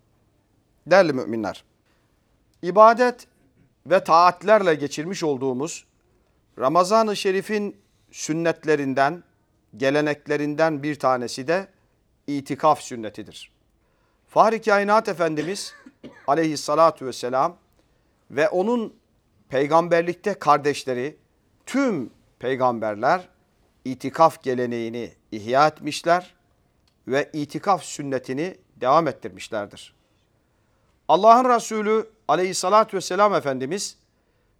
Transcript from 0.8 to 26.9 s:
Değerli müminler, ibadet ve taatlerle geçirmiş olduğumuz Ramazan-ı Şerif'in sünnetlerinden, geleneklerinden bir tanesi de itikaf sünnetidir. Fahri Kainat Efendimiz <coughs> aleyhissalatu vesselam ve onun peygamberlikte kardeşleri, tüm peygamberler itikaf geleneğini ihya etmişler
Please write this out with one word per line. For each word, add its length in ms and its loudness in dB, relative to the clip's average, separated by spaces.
Değerli 260 4
müminler, 520 -6
ibadet 640 4
ve 180 2
taatlerle 720 4
geçirmiş 480 -6
olduğumuz 640 -4
Ramazan-ı 580 2
Şerif'in 600 -4
sünnetlerinden, 1120 -2
geleneklerinden 1080 -2
bir 160 -6
tanesi 500 -2
de 200 -2
itikaf 540 -2
sünnetidir. 720 -14
Fahri 340 2
Kainat 460 2
Efendimiz 680 -4
<coughs> 260 -20
aleyhissalatu 800 2
vesselam 500 -4
ve 180 0
onun 460 -4
peygamberlikte 840 0
kardeşleri, 840 -2
tüm 440 -2
peygamberler 920 -2
itikaf 580 0
geleneğini 680 -4
ihya 340 2
etmişler 680 -2